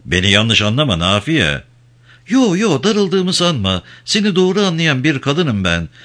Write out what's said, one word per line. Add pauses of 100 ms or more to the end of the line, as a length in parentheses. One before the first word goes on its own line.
"Beni
yanlış
anlama
Nafiye." (640)
"Yo,
yo,
darıldığımı
sanma. (220)
Seni
doğru
anlayan
bir
kadınım
ben. (160)